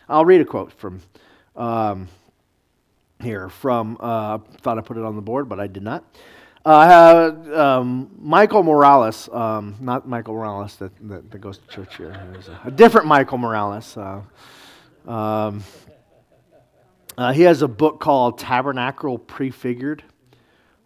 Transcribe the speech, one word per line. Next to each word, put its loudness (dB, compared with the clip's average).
I'll 2
read 6
a 0
quote -10
from, -16
um, -6
here -10
from, -4
uh, -6
thought -6
I -10
put -16
it -10
on -10
the -14
board, -8
but -12
I -8
did -16
not. -12
Uh, 6
I 8
have, 8
um, 0
Michael 2
Morales, 4
um, -8
not -8
Michael -10
Morales -12
that, -16
that, -18
that -20
goes -18
to -20
church -20
here. -16
There's -20
a, -20
a -12
different 4
Michael 0
Morales. -6
Uh, -14
um, -6
uh, -4
he 2
has 4
a -2
book -2
called -2
Tabernacle -6
Prefigured. -10